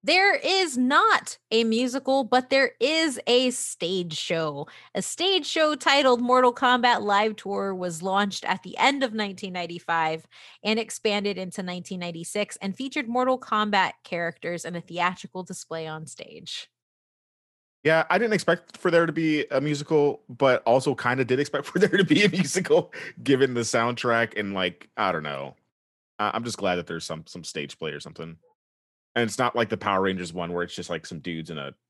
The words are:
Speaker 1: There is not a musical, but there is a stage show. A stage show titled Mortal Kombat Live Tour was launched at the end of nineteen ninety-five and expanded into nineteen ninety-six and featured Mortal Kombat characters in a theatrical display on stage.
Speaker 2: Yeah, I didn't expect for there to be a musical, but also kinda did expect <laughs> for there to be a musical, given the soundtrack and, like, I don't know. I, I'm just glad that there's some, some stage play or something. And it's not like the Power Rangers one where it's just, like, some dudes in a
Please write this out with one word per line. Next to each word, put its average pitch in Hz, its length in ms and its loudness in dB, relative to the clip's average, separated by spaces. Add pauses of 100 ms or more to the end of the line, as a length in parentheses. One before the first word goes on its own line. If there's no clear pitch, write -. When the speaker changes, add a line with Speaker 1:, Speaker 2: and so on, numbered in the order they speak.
Speaker 1:
There 359 320 4
is 349 420 0
not 311 600 2 (120)
a 226 140 2
musical, 254 580 0
but 254 280 2
there 269 280 4
is 302 480 0
a 254 240 4
stage 175 680 -6
show. 151 520 -4 (260)
A 190 80 -2
stage 370 420 -2
show 311 300 2
titled 277 460 4
Mortal 247 340 4
Kombat 247 480 2
Live 208 320 2
Tour 196 400 -6
was 180 300 -6
launched 196 400 0
at 185 180 -2
the - 160 -14
end 277 240 2
of 233 100 -2
nineteen 202 400 -6
ninety-five 170 720 -2 (380)
and 220 160 0
expanded 202 580 -2
into 185 280 -8
nineteen 180 340 -8
ninety-six 175 640 -6
and 196 140 -6
featured 269 320 -6
Mortal 254 300 2
Kombat 208 560 0 (100)
characters 170 600 -6
in 175 120 -8
a 170 40 -6
theatrical 175 600 -6
display 165 460 -10
on 160 180 -10
stage. - 640 -16 (1120)
Speaker 2:
Yeah, 160 260 4
I 185 80 4
didn't 220 160 2
expect - 420 0
for 180 140 0
there 170 160 6
to 160 60 -2
be 156 380 0
a 135 100 2
musical, 147 680 0
but 127 360 2
also 127 300 4
kinda 127 300 0
did 127 160 2
expect 143 260 -4
<laughs> - 0 -
for - 120 -4
there 190 180 4
to 196 80 6
be 160 200 4
a 208 40 4
musical, - 640 0 (300)
given 131 320 4
the 120 60 0
soundtrack 117 760 0
and, 101 140 -4
like, 92 440 -4
I 98 160 0
don't 78 100 -2
know. 69 320 -8 (640)
I, 104 160 -2
I'm 117 100 -6
just 120 140 -8
glad 92 180 0
that 85 100 -6
there's 85 180 -8
some, 82 220 -10
some 80 180 -16
stage 73 340 -10
play 78 140 -8
or 73 80 -10
something. 82 360 -14 (800)
And 120 140 2
it's - 100 -8
not 123 180 0
like 117 120 0
the 110 80 -2
Power 98 260 0
Rangers 92 300 -2
one 87 200 -6
where 87 120 -2
it's 87 100 -10
just, 90 160 -10
like, 82 160 -8
some 82 140 -12
dudes 80 300 -8
in 80 80 -8
a 69 140 -10 (180)